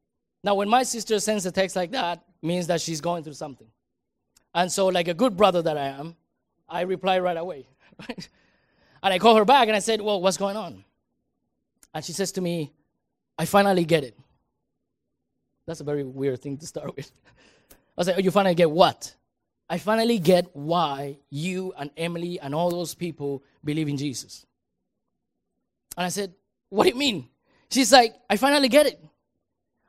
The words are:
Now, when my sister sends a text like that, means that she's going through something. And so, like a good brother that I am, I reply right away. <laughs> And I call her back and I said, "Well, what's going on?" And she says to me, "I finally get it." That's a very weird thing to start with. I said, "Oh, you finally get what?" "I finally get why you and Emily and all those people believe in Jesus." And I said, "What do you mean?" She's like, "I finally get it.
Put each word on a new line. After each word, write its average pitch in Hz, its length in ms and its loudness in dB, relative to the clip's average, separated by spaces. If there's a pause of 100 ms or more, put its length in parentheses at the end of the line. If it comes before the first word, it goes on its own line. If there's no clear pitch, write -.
(440)
Now, 202 120 2
when 202 140 -2
my 254 140 4
sister 226 360 -4
sends 208 260 -2
a 180 60 -6
text 190 240 -2
like 180 160 -4
that, 170 320 -6 (180)
means 175 260 -4
that 165 140 0
she's 160 200 -8
going 170 220 -4
through 147 100 -16
something. 143 340 -16 (880)
And 175 160 0
so, 190 160 0
like 180 200 0
a 175 60 -2
good 202 240 0
brother 180 240 4
that 156 160 -2
I 139 100 -4
am, 143 280 -12 (520)
I 170 140 -6
reply 185 380 -2
right 175 180 -2
away. 165 300 -10 (320)
<laughs> - 80 -18 (960)
And 196 100 2
I 185 60 0
call 220 160 8
her 214 100 6
back 247 220 6
and 214 100 2
I - 20 2
said, 220 220 -2
"Well, 208 180 -2
what's 185 180 0
going 196 200 -4
on?" 143 260 -14 (1120)
And 156 100 -10
she - 80 -12
says 180 200 -6
to 185 100 -6
me, 170 320 -4 (640)
"I 165 80 -4
finally 196 400 4
get 156 180 2
it." 120 140 -14 (1500)
That's 165 140 -12
a - 20 -14
very 143 200 -4
weird 131 380 -4
thing 139 160 -8
to 156 80 -14
start 147 300 -12
with. - 160 -14 (840)
I 175 60 0
said, 175 140 0
"Oh, 196 40 0
you 185 100 2
finally 190 240 4
get 165 160 4
what?" 160 420 2 (560)
"I 180 80 -4
finally 226 420 0
get 180 360 4
why 143 600 -4 (120)
you 180 480 -6
and 143 200 -12
Emily 170 420 -6
and 139 160 -8
all 175 160 0
those 175 240 -8
people 143 480 -8 (200)
believe 151 260 -4
in 143 80 -4
Jesus." - 480 -10 (1500)
And 180 80 -4
I 180 40 -4
said, 185 240 -8 (360)
"What 196 140 2
do - 60 6
you 240 60 -6
mean?" 240 340 -4 (400)
She's 233 220 2
like, 240 240 8 (140)
"I 202 80 2
finally 277 320 4
get 294 180 6
it. - 160 -8 (840)